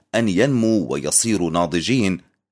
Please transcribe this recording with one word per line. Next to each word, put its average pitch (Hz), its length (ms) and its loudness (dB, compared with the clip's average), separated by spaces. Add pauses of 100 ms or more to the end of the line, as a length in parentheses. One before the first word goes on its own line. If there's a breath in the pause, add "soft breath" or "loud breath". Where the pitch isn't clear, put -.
(140)
أن 113 140 0
ينمو 113 600 2
ويصيروا 85 600 -2
ناضجين، 87 800 -2 (220)